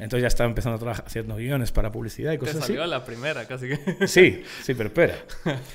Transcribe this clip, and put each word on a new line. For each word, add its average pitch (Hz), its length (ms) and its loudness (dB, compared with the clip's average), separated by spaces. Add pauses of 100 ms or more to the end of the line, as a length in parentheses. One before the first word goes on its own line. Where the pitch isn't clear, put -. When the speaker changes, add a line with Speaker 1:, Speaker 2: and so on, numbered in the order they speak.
Speaker 1:
entonces 123 220 0
ya 120 60 4
estaba 120 200 4
empezando 113 280 -2
a - 20 -4
trabajar, 117 280 -6
haciendo 110 300 -6
guiones 120 360 -2
para - 180 4
publicidad 117 420 -4
y 151 40 -2
Speaker 2:
Te - 40 -4
Speaker 1:
cosas 156 160 -2
así. 139 120 -2
Speaker 2:
salió 143 140 0
a 170 40 -2
la 143 180 -4
primera, 120 420 -6
casi 127 240 -8
que. 147 80 -2
<laughs> 190 280 -2
Speaker 1:
Sí, 180 360 8 (200)
sí, 135 120 -2
pero 110 160 -4
espera. 135 260 2 (580)